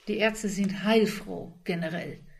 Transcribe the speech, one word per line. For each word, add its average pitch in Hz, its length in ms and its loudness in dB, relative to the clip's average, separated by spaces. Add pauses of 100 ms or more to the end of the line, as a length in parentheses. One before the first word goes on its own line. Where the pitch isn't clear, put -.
Die 214 120 -2
Ärzte 214 320 0
sind 190 340 -2
heilfroh 208 800 2
generell, 170 540 -4 (220)